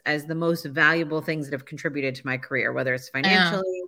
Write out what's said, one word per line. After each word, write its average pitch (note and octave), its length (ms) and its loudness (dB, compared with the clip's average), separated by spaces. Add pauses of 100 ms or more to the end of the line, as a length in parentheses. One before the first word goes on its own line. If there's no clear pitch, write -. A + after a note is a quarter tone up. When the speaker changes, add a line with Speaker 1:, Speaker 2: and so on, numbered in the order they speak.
Speaker 1:
as D3+ 200 0
the D#3+ 100 -4
most E3 300 0
valuable D#3 560 2
things D#3 240 -4
that C#3 80 -10
have C3+ 120 -6
contributed C#3+ 500 -4
to - 100 -12
my C3 120 -2
career, B2+ 360 -2
whether C3 200 0
it's B2+ 200 -6
Speaker 2:
Yeah. C3+ 80 -2
Speaker 1:
financially F#3 680 2